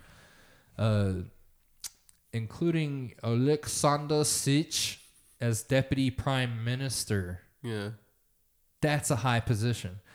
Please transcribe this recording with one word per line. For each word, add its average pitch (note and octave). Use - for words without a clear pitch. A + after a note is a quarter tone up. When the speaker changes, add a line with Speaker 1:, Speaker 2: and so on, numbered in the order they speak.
Speaker 1:
Uh, G#2
including C#3+
Oleksandr D3
Sich -
as A#2
deputy C3+
prime B2
minister. A2+
Speaker 2:
Yeah. G#2+
Speaker 1:
That's D3
a C#3
high A#2
position. G#2+